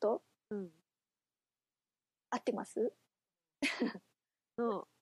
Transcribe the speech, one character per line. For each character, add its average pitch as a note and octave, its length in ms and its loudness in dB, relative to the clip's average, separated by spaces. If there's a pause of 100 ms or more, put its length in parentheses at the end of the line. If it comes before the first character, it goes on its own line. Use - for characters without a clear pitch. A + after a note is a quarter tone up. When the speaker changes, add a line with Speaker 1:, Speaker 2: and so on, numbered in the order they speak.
Speaker 1:
そ G#3+ 220 4 (280)
う。 G#3 60 -2
う - 20 -2
ん。 F3 140 -6 (1600)
Speaker 2:
合 B3 60 0
っ A#3+ 80 -6
て B3 80 2
ま F#3+ 140 -4
す？ - 260 0 (720)
Speaker 1:
<laughs> - 400 0 (560)
そ A3+ 200 0
う。 - 100 -8 (140)